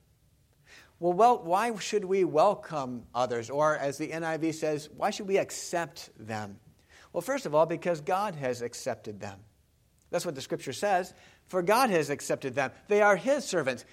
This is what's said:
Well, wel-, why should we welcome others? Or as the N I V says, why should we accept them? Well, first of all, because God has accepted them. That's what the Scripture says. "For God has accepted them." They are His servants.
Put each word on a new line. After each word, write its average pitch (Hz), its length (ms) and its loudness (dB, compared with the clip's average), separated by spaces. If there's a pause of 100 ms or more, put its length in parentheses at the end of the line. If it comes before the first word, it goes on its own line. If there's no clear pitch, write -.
(1000)
Well, 175 140 2
wel-, 220 300 6
why 202 340 0
should 196 300 -2
we 190 180 2
welcome 147 880 0
others? 117 360 0
Or 151 260 2
as 139 220 -4
the 151 120 -6
N 165 140 -6
I 160 140 -2
V 160 140 0
says, 156 440 -4
why 190 140 -2
should 208 180 -6
we 196 80 2
accept 175 720 -4 (100)
them? 107 400 -8 (540)
Well, 175 80 -6
first 262 240 -4
of 151 100 -2
all, 156 120 6
because 165 340 -2
God 190 360 -2
has 127 260 -4
accepted 113 580 -8
them. 98 180 -12 (720)
That's 170 160 -4
what 170 100 -6
the 135 60 -10
Scripture 147 320 -6
says. 185 400 0 (360)
"For 185 120 -2
God 214 300 4
has 156 180 4
accepted 139 460 -4
them." 135 180 0 (160)
They 208 140 6
are 208 140 8
His 262 280 0
servants. 135 480 -2